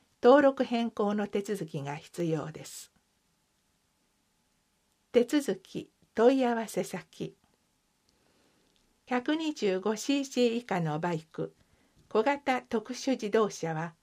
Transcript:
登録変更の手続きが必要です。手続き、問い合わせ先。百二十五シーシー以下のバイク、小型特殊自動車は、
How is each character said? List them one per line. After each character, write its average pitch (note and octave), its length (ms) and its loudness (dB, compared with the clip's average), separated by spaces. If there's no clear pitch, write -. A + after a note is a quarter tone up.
登 C#4 200 10
録 C4+ 220 4
変 A#3 260 -2
更 G#3 240 0
の G#3 140 -2
手 G#3 140 -2
続 G3 240 -6
き D3 160 -8
が C#3+ 140 -8
必 - 280 -8
要 D#3 260 -2
で D3 140 -16
す。 - 260 -18
手 B3 120 6
続 C#4 360 -2
き、 - 300 -14
問 B3+ 240 6
い B3+ 60 2
合 A#3+ 100 0
わ A3 140 -6
せ F3+ 140 -4
先。 - 540 -10
百 B3 300 -2
二 D#4+ 180 -4
十 F#3 260 0
五 G#3 160 -2
シ C#4 260 0
ー - 20 -6
シ B3 240 2
ー A3+ 60 0
以 A#3+ 100 -4
下 F#3+ 160 -2
の D#3 180 -2
バ F3 140 -2
イ D#3+ 80 -4
ク、 - 340 -10
小 A3 140 0
型 C#4 400 -2
特 A3+ 320 -6
殊 C4+ 180 -2
自 G#3+ 180 -4
動 A3 200 2
車 E3 240 -6
は、 E3 280 -6